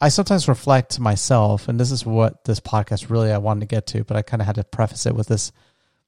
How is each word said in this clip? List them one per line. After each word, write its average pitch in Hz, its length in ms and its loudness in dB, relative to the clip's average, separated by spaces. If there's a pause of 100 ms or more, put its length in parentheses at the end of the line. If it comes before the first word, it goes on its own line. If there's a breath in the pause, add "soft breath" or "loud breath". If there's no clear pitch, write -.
I 147 80 4
sometimes 190 400 2
reflect 131 500 2
myself, 107 720 2
and 117 100 0
this 123 120 0
is 123 140 -6
what 113 380 0
this 110 160 -2
podcast - 500 -4
really 113 220 2
I 104 60 0
wanted 104 240 -2
to 107 120 -8
get 107 140 -2
to, 110 160 -4
but 107 140 -4
I 107 40 0
kinda 110 220 -4
had 104 120 -2
to 104 100 -2
preface - 400 -4
it 117 100 0
with 113 120 -2
this - 260 -2 (540)